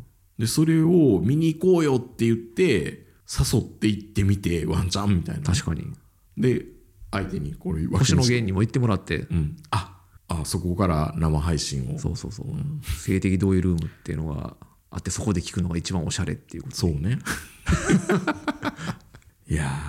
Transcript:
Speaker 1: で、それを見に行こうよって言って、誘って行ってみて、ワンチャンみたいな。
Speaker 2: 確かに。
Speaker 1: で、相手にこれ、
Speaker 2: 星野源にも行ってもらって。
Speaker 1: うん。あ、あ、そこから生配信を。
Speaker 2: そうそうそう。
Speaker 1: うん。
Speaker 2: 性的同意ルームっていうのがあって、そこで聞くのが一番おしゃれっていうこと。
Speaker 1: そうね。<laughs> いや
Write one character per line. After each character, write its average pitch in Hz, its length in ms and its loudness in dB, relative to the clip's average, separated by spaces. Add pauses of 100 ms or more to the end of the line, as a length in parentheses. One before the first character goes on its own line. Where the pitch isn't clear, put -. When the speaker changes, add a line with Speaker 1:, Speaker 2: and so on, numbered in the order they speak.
(380)
Speaker 1:
で、 113 80 0
そ 151 180 2
れ 160 180 4
を 160 400 6
見 127 140 2
に 160 180 2
行 156 60 -10
こ 185 180 6
う 160 60 4
よ 135 120 4
っ 117 40 2
て - 240 -4
言 113 100 6
っ - 20 2
て、 117 680 0 (220)
誘 131 320 2
っ - 20 -4
て - 260 -2
行 104 120 0
っ - 20 -16
て - 220 -2
み 98 140 4
て、 85 280 -2
ワ 82 160 0
ン 87 60 0
チ 95 100 -2
ャ 101 80 -2
ン 101 100 4
み 80 60 2
た 82 100 -6
い 76 40 -6
な。 71 60 -6
Speaker 2:
確 90 220 0
か 85 100 -2
に。 - 180 -8 (440)
Speaker 1:
で、 120 300 0 (460)
相 98 160 -4
手 180 100 -6
に 147 160 -6
こ - 180 -6
れ、 80 140 -2
Speaker 2:
星 135 300 2
野 131 60 4
源 120 240 2
に 95 60 -2
も 95 100 2
行 113 80 0
っ - 20 -16
て 131 80 0
も 120 80 2
ら 98 80 2
っ - 20 -2
て。 - 320 -6
Speaker 1:
う - 40 -2
ん。 76 220 0 (140)
あ、 - 220 -2 (340)
あ、 80 180 -4
そ 95 140 -4
こ 87 160 -2
か 92 140 2
ら 78 280 0
生 78 240 2
配 80 180 0
信 65 360 -4
を。 - 40 -6
Speaker 2:
そ - 120 -2
う 82 60 -4
そ - 120 -8
う - 40 -10
そ 101 100 -12
う。 139 60 -8
Speaker 1:
う - 60 -6
ん。 147 280 -6
Speaker 2:
性 - 380 -2
的 95 180 2
同 95 160 4
意 92 80 4
ル 90 140 4
ー 80 40 0
ム 82 60 -4
っ - 40 -8 (120)
て - 100 -10
い 76 40 -4
う - 20 -4
の 78 160 -4
が - 220 -8 (340)
あ - 60 -12
っ 90 60 -8
て、 95 80 -6
そ - 120 -6
こ 107 100 0
で 90 80 0
聞 - 140 -10
く 90 80 -2
の 90 60 0
が 85 80 -2
一 87 160 -4
番 87 120 -2
お - 60 -2
し - 80 -4
ゃ 87 60 -2
れ 80 80 -4
っ - 40 -4
て - 200 -16
い 85 40 -10
う - 40 -16
こ 135 60 -12
と。 - 60 -12
Speaker 1:
そ 90 120 0
う - 40 4
ね。 82 260 -2 (480)
<laughs> - 1800 -2
い - 60 0
や 73 160 -2 (180)